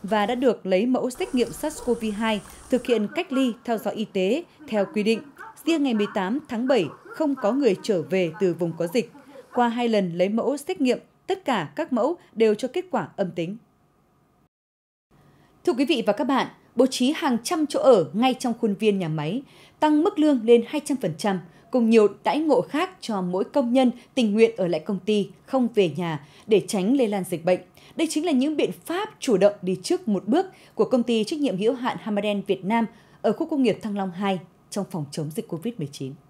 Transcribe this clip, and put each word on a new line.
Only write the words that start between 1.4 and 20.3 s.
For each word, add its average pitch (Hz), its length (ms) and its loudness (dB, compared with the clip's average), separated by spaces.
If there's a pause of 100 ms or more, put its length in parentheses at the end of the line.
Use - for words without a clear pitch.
sars - 340 -8
cov 233 180 -2 (140)
hai, 220 240 -2 (280)
thực 247 160 0
hiện 214 300 0
cách 359 160 -4
ly, 254 220 2 (120)
theo 233 120 -2
dõi - 180 -6
y 214 100 -4
tế 208 380 0 (240)
theo 208 260 0
quy 208 100 0
định. 226 160 2 (460)
Riêng 311 180 2
ngày 254 100 2
mười 208 200 2
tám 208 340 -2
tháng 247 200 -4
bảy, 233 180 4 (200)
không 302 300 -2
có 208 160 0
người 254 320 2
trở 185 180 0
về 180 380 0
từ 180 140 2
vùng 170 240 -2
có 170 100 -4
dịch. - 240 -2 (420)
Qua 240 140 2
hai 240 200 -2
lần 190 300 0
lấy 185 120 4
mẫu 226 280 0
xét 370 240 -6
nghiệm, 247 180 2 (280)
tất 392 180 -4
cả 233 300 -2
các 311 180 -4
mẫu 254 220 0 (180)
đều 214 220 4
cho 240 120 -6
kết 359 240 -6
quả 202 240 -2
âm 185 160 -4
tính. 175 260 -6 (2000)
Thưa 349 80 2
quý 254 120 2
vị 247 220 0
và 208 60 2
các 294 100 -2
bạn, 247 240 0 (280)
bố 254 100 6
trí 254 300 0
hàng 262 280 0
trăm 320 220 0
chỗ - 140 -4
ở 208 340 6
ngay 247 200 2
trong 247 280 -4
khuôn 202 140 0
viên 202 240 2
nhà 170 80 -4
máy, 156 340 -4 (380)
tăng 302 240 4
mức 403 160 0
lương 294 240 4